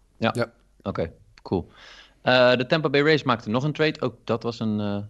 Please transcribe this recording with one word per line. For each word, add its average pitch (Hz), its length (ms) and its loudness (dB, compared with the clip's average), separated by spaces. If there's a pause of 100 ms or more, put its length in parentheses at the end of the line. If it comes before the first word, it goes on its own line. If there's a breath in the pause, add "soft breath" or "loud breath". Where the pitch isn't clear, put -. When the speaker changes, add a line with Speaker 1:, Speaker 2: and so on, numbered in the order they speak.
(180)
Speaker 1:
Ja. 113 180 0
Speaker 2:
Ja. 120 160 -4 (300)
Speaker 1:
Oké, 90 300 -6 (300)
cool. - 280 -4 (520 loud breath)
Eh, 127 340 6
de 127 100 -2
Tampa 160 220 0
Bay 139 140 2
Rays 151 200 4
maakte 117 280 -2
nog 127 140 0
een 151 80 -2
trade. 156 280 0
Ook 120 140 -4 (100)
dat 113 180 -2
was 120 180 -6
een, 107 200 -2
eh, 101 180 -4 (120)